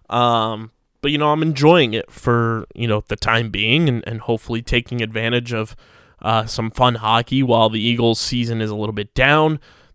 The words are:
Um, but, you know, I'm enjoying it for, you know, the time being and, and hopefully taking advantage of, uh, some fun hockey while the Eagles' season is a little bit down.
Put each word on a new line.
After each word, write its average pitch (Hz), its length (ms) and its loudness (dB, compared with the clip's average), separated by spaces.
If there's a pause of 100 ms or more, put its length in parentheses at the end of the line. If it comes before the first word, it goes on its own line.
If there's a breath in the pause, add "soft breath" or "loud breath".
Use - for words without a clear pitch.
(100 soft breath)
Um, 113 640 0 (280)
but, 147 100 -2
you 147 80 0
know, 151 140 2
I'm 156 100 0
enjoying 151 520 4
it - 180 -6
for, 117 640 0
you 120 120 -4
know, 107 220 0
the 107 80 -6
time 113 340 0
being 117 380 2
and, 117 180 -2
and 113 140 -8
hopefully 117 400 -4
taking 120 400 -2
advantage 117 540 -2
of, 110 200 -6 (460 soft breath)
uh, 110 240 0
some 113 260 -6
fun 123 260 2
hockey 117 460 0
while 113 280 4
the 110 100 -2
Eagles' 117 400 0
season 117 400 -4
is 107 100 -4
a 104 60 -6
little 107 160 -4
bit 104 220 -10
down. 151 440 2 (360 soft breath)